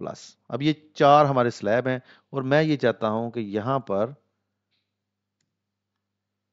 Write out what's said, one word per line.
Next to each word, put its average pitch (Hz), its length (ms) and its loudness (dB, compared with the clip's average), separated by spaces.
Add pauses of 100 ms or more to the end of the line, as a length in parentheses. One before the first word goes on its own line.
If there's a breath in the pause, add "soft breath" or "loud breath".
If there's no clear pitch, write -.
प्लस। - 360 -14 (140)
अब 131 120 -8
ये 151 100 0 (240)
चार 147 300 6
हमारे 127 240 0
स्लैब 117 380 -2
हैं 127 120 -4 (320 soft breath)
और 139 100 -6
मैं 139 200 2
ये 156 140 0
चाहता 113 320 -2
हूँ 113 220 -4
कि 120 100 -10
यहाँ 107 400 -4
पर 110 340 -4 (2500)